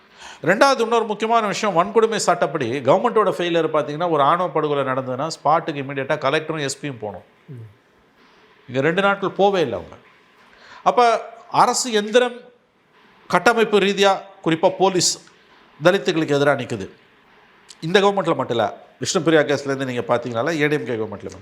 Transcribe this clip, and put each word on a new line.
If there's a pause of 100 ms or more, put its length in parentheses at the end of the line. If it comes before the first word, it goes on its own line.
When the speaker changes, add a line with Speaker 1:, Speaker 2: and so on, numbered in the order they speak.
(440)
Speaker 1:
ரெண்டாவது
இன்னொரு
முக்கியமான
விஷயம்,
வன்கொடுமை
சட்டப்படி
கவர்மெண்டோட
ஃபெயிலியர்
பார்த்தீங்கன்னா,
ஒரு
ஆணவ
படுகொலை
நடந்ததுன்னா
ஸ்பாட்டுக்கு
இமீடியட்டா (100)
கலெக்டரும்
எஸ்
பியும்
போகணும். (240)
Speaker 2:
ம். (1000)
Speaker 1:
இங்க
ரெண்டு
நாட்கள்
போவே
இல்லை
அவங்க. (880)
அப்ப (300)
அரசு
எந்திரம் (880)
கட்டமைப்பு
ரீதியா, (340)
குறிப்பா
போலீஸ் (600)
தலித்துகளுக்கு
எதிரா
நிக்குது. (920)
இந்த
கவர்மெண்ட்ல
மட்டும்
இல்ல, (320)
விஷ்ணுபிரியா
கேஸ்லேருந்து
நீங்க
பாத்தீங்கனால (120)
ஏ
டி
எம்
கே
கவர்மெண்ட்ல